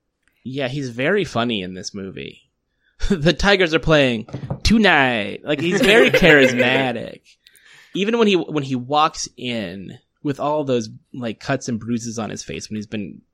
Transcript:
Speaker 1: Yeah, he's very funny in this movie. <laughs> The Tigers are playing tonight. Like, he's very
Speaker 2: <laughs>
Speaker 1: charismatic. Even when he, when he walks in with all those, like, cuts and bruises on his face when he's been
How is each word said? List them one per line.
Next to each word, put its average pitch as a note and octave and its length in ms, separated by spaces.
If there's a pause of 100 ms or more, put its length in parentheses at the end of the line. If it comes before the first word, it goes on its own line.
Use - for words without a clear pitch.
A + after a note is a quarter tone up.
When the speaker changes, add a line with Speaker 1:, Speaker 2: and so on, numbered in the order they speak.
(440)
Speaker 1:
Yeah, C3 240
he's C3+ 220
very D3+ 340
funny A#2 380
in F#2 100
this F#2 220
movie. F2+ 520
<laughs> - 640
The E3+ 240
Tigers F#3 400
are D#3+ 60
playing C3+ 480 (360)
tonight. C3+ 800
Like, D3 180
he's F3+ 200
very A3 300
Speaker 2:
<laughs> - 120 (280)
Speaker 1:
charismatic. B2 720 (720)
Even G#3 240
when A3 100
he, G3+ 60
when D3+ 280
he C3 140
walks D3 500 (120)
in G#2+ 600 (240)
with C#3+ 160
all D3 260
those, A#2+ 260 (240)
like, A#2 260
cuts C3+ 300
and A2 100
bruises A#2 380
on G#2 100
his G2+ 160
face - 240
when G#2+ 80
he's G#2+ 100
been G#2 360 (120)